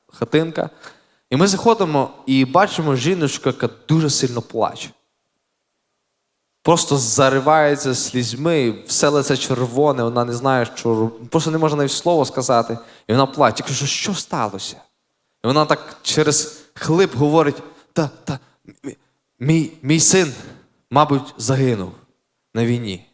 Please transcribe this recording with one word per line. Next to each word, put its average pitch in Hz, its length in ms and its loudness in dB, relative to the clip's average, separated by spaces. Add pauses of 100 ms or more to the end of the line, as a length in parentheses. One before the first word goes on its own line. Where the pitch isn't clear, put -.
(120)
хатинка. 160 580 -2 (600)
І 127 60 -2
ми 180 100 4
заходимо 190 640 0 (160)
і 135 180 4
бачимо 156 520 0
жіночку, 151 520 -2
яка - 200 -4 (200)
дуже 156 220 2
сильно 120 320 -2
плаче. - 480 -4 (1700)
Просто 165 340 2
заривається 135 1000 2
слізьми, 123 920 -2
все - 220 0
лице 143 280 2
червоне, 127 680 0
вона 120 220 0
не 120 80 -6
знає, 127 420 0
що 117 200 -2
роб-, 113 340 -2
просто 160 220 0
не 160 80 -2
може 151 180 0
навіть 139 160 0
слова 165 320 0
сказати. 120 540 -2 (280)
І 110 60 -2
вона 131 140 4
плаче. 131 360 0
Я - 60 -8
кажу: 139 180 -4
«Що - 280 -4
сталося?» 107 640 -6 (680)
І - 20 0
вона 147 180 2
так - 380 -4
через - 640 -2 (100)
хлип 160 400 0
говорить: 147 480 2 (300)
«Та, 151 180 -2 (140)
та, 135 140 -8 (460)
мі-, 143 120 -12 (420)
мій, 151 340 0 (100)
мій 156 180 2
син, 165 320 4 (580)
мабуть, 139 480 2
загинув 113 540 0 (600)
на 117 120 0
війні». 113 460 -4